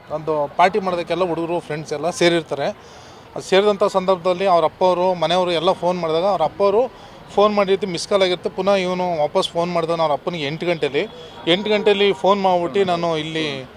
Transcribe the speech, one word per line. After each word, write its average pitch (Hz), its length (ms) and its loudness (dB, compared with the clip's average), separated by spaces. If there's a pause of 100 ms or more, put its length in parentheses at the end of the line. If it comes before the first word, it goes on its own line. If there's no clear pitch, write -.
(100)
ಒಂದು 151 460 -4
ಪಾರ್ಟಿ 185 220 4
ಮಾಡೋದಕ್ಕೆಲ್ಲ 175 460 -2
ಹುಡುಗರು, 165 360 -4
ಫ್ರೆಂಡ್ಸ್ 151 320 -10
ಎಲ್ಲ 151 180 -4
ಸೇರಿರ್ತಾರೆ. 170 560 0
ಅದು - 760 -12
ಸೇರಿದಂಥ 202 440 2
ಸಂದರ್ಭದಲ್ಲಿ 185 640 0
ಅವ್ರ 170 180 4
ಅಪ್ಪವರು, 185 500 0
ಮನೆಯವರು 175 380 0
ಎಲ್ಲ 170 200 2
ಫೋನ್ 180 260 -2
ಮಾಡಿದಾಗ 165 260 -2
ಅವ್ರ 190 180 0
ಅಪ್ಪವರು 202 500 0 (420)
ಫೋನ್ 208 200 4
ಮಾಡಿದ್ದು 196 320 0
ಮಿಸ್ 170 220 -6
ಕಾಲ್ 202 140 2
ಆಗಿರುತ್ತೆ. 180 280 -2
ಪುನಃ 196 200 -2
ಇವನು 180 500 0
ವಾಪಸ್ 160 280 0
ಫೋನ್ 170 240 -2
ಮಾಡ್ದಾನೆ 165 300 0
ಅವ್ರ 151 100 2
ಅಪ್ಪನಿಗೆ 160 340 -4
ಎಂಟು 156 200 -4
ಗಂಟೆಲಿ. 156 420 0 (400)
ಎಂಟು 196 220 0
ಗಂಟೆಲಿ 208 420 4
ಫೋನ್ 196 280 2
ಮಾಡ್ಬಿಟ್ಟು, 185 440 2
"ನಾನು 170 340 0
ಇಲ್ಲಿ 151 580 -6